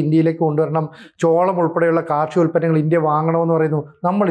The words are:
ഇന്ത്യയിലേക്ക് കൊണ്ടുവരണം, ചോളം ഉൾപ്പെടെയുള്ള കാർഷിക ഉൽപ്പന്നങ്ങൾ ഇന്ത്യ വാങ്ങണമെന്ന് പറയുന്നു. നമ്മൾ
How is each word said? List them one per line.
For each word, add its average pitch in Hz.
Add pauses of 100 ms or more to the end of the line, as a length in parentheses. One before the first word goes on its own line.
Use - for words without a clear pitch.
ഇന്ത്യയിലേക്ക് 160
കൊണ്ടുവരണം, 151 (360)
ചോളം 175
ഉൾപ്പെടെയുള്ള 165
കാർഷിക 151
ഉൽപ്പന്നങ്ങൾ 160
ഇന്ത്യ 160 (100)
വാങ്ങണമെന്ന് 165
പറയുന്നു. 156 (260)
നമ്മൾ 202